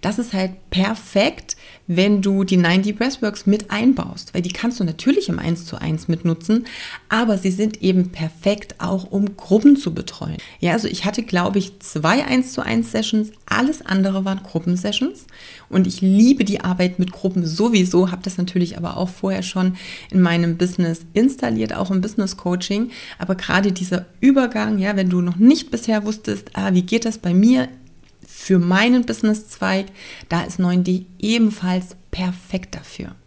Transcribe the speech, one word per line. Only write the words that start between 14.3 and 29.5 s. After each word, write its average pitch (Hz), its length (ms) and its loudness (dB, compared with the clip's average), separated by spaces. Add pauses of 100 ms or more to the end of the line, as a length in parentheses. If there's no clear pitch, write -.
Gruppensessions 180 840 -4 (420)
und 185 180 4
ich - 140 -6
liebe 220 420 6
die 202 180 -2
Arbeit 180 380 0
mit 180 140 0
Gruppen 180 320 -2
sowieso, 180 680 2
habe 180 100 -10
das 185 160 -8
natürlich 180 400 -2
aber 170 200 -8
auch 185 100 -2
vorher 190 360 -6
schon 185 340 -2 (320)
in 185 120 4
meinem 170 360 2
Business 175 560 -2
installiert, 226 600 0
auch 185 180 -4
im 185 100 0
Business 202 340 -2
Coaching, 202 560 -2 (260)
aber 185 180 -2
gerade 196 360 0
dieser 180 340 -4 (140)
Übergang, 233 600 2
ja, 196 180 0
wenn 190 120 2
du 180 120 2
noch 175 160 -2
nicht 254 340 4
bisher 220 340 -2
wusstest, 214 480 -6
ah, 190 200 -2
wie 180 80 4
geht 226 240 0
das 220 120 -4
bei 175 160 -2
mir 254 360 4 (560)
für - 340 0
meinen 220 460 4
Businesszweig, 214 800 -2 (420)